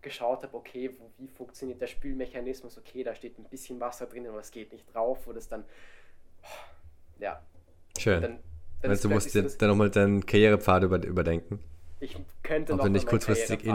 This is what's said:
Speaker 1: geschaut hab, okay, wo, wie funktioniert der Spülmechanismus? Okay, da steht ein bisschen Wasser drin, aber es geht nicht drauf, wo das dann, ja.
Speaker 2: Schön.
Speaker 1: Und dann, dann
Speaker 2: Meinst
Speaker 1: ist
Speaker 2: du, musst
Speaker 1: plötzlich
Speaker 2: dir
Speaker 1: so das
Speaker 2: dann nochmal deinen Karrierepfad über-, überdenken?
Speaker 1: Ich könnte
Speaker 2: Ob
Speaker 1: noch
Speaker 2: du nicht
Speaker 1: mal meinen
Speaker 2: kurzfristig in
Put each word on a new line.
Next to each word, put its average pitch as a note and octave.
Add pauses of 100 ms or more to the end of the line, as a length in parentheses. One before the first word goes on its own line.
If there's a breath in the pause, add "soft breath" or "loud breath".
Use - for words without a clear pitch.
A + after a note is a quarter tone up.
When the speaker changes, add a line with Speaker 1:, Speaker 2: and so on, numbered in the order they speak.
Speaker 1:
geschaut B2+
hab, C3
okay, B2
wo, A#2
wie C3
funktioniert B2+
der B2
Spülmechanismus? B2+
Okay, B2+
da A#2
steht A2
ein A2
bisschen C3
Wasser B2
drin, B2
aber G#2+
es -
geht A2
nicht -
drauf, A#2+
wo A#2
das A2+
dann, G#2+ (1500 loud breath)
ja. - (560)
Speaker 2:
Schön. G2+
Speaker 1:
Und E2
dann, -
dann -
Speaker 2:
Meinst -
Speaker 1:
ist -
Speaker 2:
du, G#2
musst G#2
Speaker 1:
plötzlich -
Speaker 2:
dir G#2
Speaker 1:
so -
das -
Speaker 2:
dann G#2+
nochmal G2+
deinen G2+
Karrierepfad G2+
über-, F2+
überdenken? E2+ (400)
Speaker 1:
Ich - (260)
könnte D#3
Speaker 2:
Ob C#3+
Speaker 1:
noch C3+
Speaker 2:
du G2+
nicht G2
Speaker 1:
mal A#2
meinen A#2
Speaker 2:
kurzfristig A2 (160)
in A2